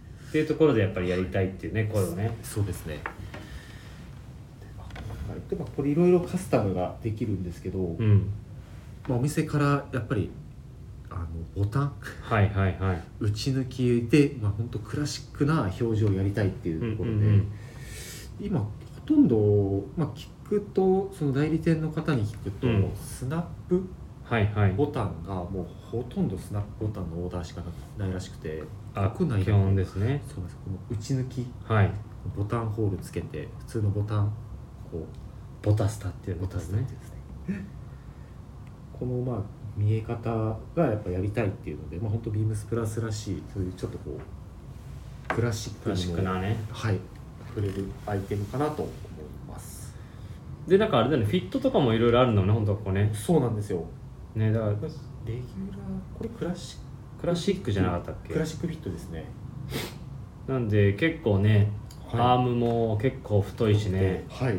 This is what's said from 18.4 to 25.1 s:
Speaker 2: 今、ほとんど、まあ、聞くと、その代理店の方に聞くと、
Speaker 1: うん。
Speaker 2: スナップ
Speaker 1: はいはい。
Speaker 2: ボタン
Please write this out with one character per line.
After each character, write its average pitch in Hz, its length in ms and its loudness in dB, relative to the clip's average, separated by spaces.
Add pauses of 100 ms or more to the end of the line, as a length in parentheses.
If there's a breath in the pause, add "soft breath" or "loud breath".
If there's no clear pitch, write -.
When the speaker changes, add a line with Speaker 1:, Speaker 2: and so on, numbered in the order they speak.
Speaker 2:
今、 185 200 0
ほ 104 60 0 (400)
と 302 80 4
ん 285 120 10
ど、 104 580 6 (120)
ま 165 80 2
あ、 - 100 -2
聞 - 140 -14 (200)
く 208 120 2 (140)
と、 190 380 4
そ - 120 -4
の 139 80 2
代 147 180 2
理 160 80 2
店 160 220 4
の 160 100 -2
方 160 240 0
に 104 120 2
聞 - 120 -4
く 98 120 -6
と、 - 180 -4
Speaker 1:
う - 20 6
ん。 98 240 4
Speaker 2:
ス - 280 -8
ナ 147 160 -2
ッ 175 40 -2 (260)
プ 185 200 2 (340)
Speaker 1:
は 117 160 0
い 104 160 6
は 104 140 6
い。 90 60 6
Speaker 2:
ボ 143 120 4
タ 113 180 -2
ン 82 220 -4